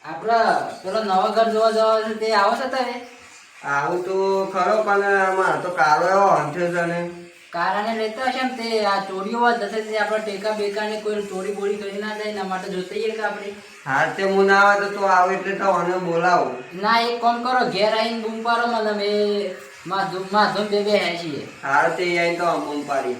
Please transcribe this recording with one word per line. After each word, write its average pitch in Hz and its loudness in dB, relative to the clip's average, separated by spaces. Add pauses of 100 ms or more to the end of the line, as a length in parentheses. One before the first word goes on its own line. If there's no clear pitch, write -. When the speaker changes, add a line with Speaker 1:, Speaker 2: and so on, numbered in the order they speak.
Speaker 1:
આપડે 160 -2 (480)
પેલો 214 -2
નવો 202 2
ઘર 226 2
જોવા 220 4
જવા 220 4
છે, 220 -4
તે 220 -2
આવો 208 4
છો 262 -4
તમે? 247 -4 (560)
Speaker 2:
આવું 147 -2
તો 190 0
ખરો, 190 2
પણ 202 4
આમાં 190 2
તો 269 -4
કારો 156 4
એવો 196 6
હંથે 156 2
છે 175 0
ને. 170 -2 (520)
Speaker 1:
કારાને 202 -2
લેતા 220 -4
હશે 262 -2
ને, 226 -4
તે 226 -2
આ 196 2
ચોરીઓ 196 -4
હોય 240 4
જશે, 202 -4
તે 214 -4
આપણે 214 0
ટેકા 208 -4
બેકા 208 -2
ને 214 -4
કોઈ 208 -4
ચોરી 196 -6
બોરી 202 -4
કરી 208 -8
ના 208 -6
જાય, 214 -6
એના 196 -6
માટે 190 -6
જોતા 180 -8
જઈએ 220 -2
કે 220 -6
આપણે. 202 -6 (340)
Speaker 2:
હા, 143 2
તે 160 -4
હું 196 4
ના 196 6
આવે 202 4
તો 202 -4
તું 196 0
આવે 185 4
એટલે 190 -4
તો 190 2
મને 180 0
બોલાવો. 170 2 (180)
Speaker 1:
ના, 214 2
એક 233 -2
કામ 233 0
કરો, 254 0
ઘેર 208 2
આવીને 226 -2
બૂમ 220 -6
પાડો 233 0
મને, 220 -2
અમે 202 -2 (800)
માધુ-, 185 -4
માધુમ 202 2
બે 202 0
બે 208 0
હે 175 2
છીએ. 147 -8 (160)
Speaker 2:
હા, 151 2
તે 175 0
આવીને 170 0
તો 170 0
બૂમ 147 -4
પાડી. 135 -2